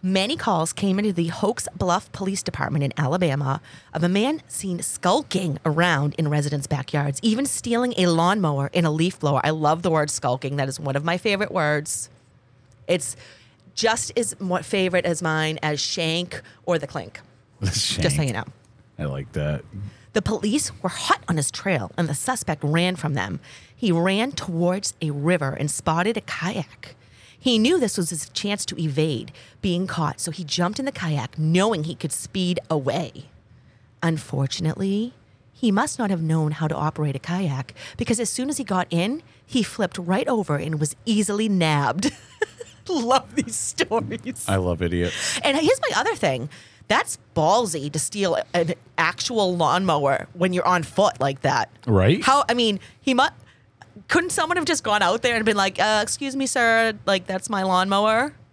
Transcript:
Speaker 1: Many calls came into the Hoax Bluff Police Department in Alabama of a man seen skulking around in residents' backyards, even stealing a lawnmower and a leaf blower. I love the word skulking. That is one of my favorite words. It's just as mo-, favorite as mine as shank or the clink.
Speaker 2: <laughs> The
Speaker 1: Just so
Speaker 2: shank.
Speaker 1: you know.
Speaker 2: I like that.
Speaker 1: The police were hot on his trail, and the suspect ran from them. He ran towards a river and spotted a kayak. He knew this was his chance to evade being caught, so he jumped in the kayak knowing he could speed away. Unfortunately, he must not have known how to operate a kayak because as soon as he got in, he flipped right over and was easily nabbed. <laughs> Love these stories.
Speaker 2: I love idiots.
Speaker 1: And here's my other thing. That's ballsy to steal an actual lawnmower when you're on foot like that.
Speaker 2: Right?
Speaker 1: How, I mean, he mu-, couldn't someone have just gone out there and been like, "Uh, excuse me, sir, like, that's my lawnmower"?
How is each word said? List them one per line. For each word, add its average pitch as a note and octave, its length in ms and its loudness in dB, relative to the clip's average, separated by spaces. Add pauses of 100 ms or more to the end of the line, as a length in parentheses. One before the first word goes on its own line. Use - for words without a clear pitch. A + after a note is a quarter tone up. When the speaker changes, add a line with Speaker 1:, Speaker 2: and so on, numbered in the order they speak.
Speaker 1:
Many F#3+ 320 2
calls E3 360 0
came G3 260 0
into G#3 140 0
the E3+ 160 0
Hoax - 480 -2
Bluff F3+ 340 0
Police G3 320 -4
Department D3+ 400 -2
in C#3 140 0
Alabama C#3 640 0 (340)
of D#3+ 80 0
a F3 60 2
man A#3 400 0
seen F3+ 340 -6
skulking F#3+ 800 0
around D3+ 540 2
in D#3+ 80 2
residents' D3 400 0
backyards, C#3+ 560 -2
even A#3 240 2
stealing A#3+ 500 -2
a F3+ 100 2
lawnmower E3 680 2
and F3 100 2
a D#3 60 4
leaf D#3+ 300 0
blower. C#3+ 240 2
I D3 60 2
love D#3+ 320 2
the F3 100 2
word D3+ 180 2
skulking. C3+ 460 -2
That C3+ 120 0
is C3+ 120 -8
one C#3+ 160 -2
of D3 80 -2
my E3+ 140 0
favorite G3+ 340 -2
words. D3+ 580 -2 (760)
It's - 260 0 (640)
just A3+ 420 0
as A3+ 220 -2
mo-, F3+ 220 -2
favorite F#3 420 0
as E3+ 180 0
mine D#3 400 0
as D3+ 180 0
shank E3+ 600 -2 (260)
or F3 140 2
the C#3 80 -10
clink. - 360 -10
Speaker 2:
<laughs> - 360 -20
The G2+ 60 -2
Speaker 1:
Just - 340 -2
so E3+ 80 2
Speaker 2:
shank. D3 180 2
Speaker 1:
you B2+ 60 0
know. G#2 120 -4 (540)
Speaker 2:
I D#2+ 60 -6
like C2+ 300 -6
that. D2 280 -2 (520)
Speaker 1:
The G#3+ 80 2
police A3 500 -2 (100)
were F#3 80 -2
hot - 380 -4
on D#3+ 80 0
his D3 160 0
trail, C#3+ 440 -2
and E3 120 0
the D3 60 -4
suspect F3+ 500 -4
ran E3+ 320 2
from C#3+ 180 -4
them. G2 240 -4 (380)
He G#3 160 0
ran F#3+ 400 2
towards F3+ 680 -2
a D#3 120 -2
river D3 400 0
and D3 180 -4
spotted F3+ 460 0
a - 60 -6
kayak. - 720 -8 (460)
He A#3+ 160 4
knew C#4+ 220 4
this A3 180 0
was E3+ 120 0
his D#3+ 200 -8
chance G3+ 360 -4
to - 140 -8
evade D#3 520 -2 (280)
being F3 280 0
caught, - 320 -4
so - 100 -4
he E3 140 -10
jumped F3+ 340 -2
in C4 60 -4
the C4+ 80 -2
kayak D#3 460 -4
knowing E3+ 460 2
he D3+ 120 -8
could - 160 -6
speed F3+ 480 -4 (100)
away. C#3+ 540 -2 (800)
Unfortunately, E3 1120 -2 (400)
he A3+ 200 2
must B3 260 0
not G#3+ 120 0
have F3 120 0
known D#3+ 300 2
how D#3 160 -2
to D3+ 80 -2
operate D3+ 400 -2
a - 20 -6
kayak D#3+ 540 -4 (240)
because A#3+ 240 0
as G#3+ 80 -2
soon B3+ 200 -4
as D4 100 -4
he C4+ 60 -4
got F#3 260 0
in, G3+ 320 0 (240)
he A#3+ 160 0
flipped - 360 -4
right F#3+ 300 0
over G3+ 280 0
and D#3 220 -2
was D3+ 160 0 (100)
easily G#3+ 440 2
nabbed. D#3+ 600 2 (400)
<laughs> - 380 -20
Love C4 480 0
these A#3 200 -2
stories. - 920 -4
Speaker 2:
I G2 80 2
love F2+ 260 0
idiots. F2 600 0
Speaker 1:
And C#4 120 2
here's E4+ 240 4
my C#5+ 200 0
other F#4+ 160 0
thing. C3+ 320 -2 (400)
That's - 280 0 (180)
ballsy E3 580 2
to E3 60 -2
steal F#3+ 400 -2 (140)
an A#3 220 0 (240)
actual F3+ 580 0
lawnmower D#3 800 2
when F#3 180 0
you're F3+ 140 0
on F3+ 160 4
foot - 380 2
like C3+ 220 0
that. C3 280 0 (160)
Speaker 2:
Right? A2+ 360 6
Speaker 1:
How, C4 260 6
I A#3+ 60 2
mean, A3+ 260 2 (200)
he C4+ 140 2
mu-, B3 80 4 (840)
couldn't F4+ 220 2
someone E4+ 260 0
have D#4+ 100 0
just D#4 160 0
gone G#3 180 2
out G3 220 2
there A#3+ 140 2
and A3 80 0
been G#3 120 2
like, G3 240 0
"Uh, G#3+ 220 4
excuse C4+ 320 -4
me, C4+ 120 0
sir, A3+ 460 2 (140)
like, G3 200 2
that's F#3+ 220 -4
my G3+ 140 0
lawnmower"? G3 720 2 (180)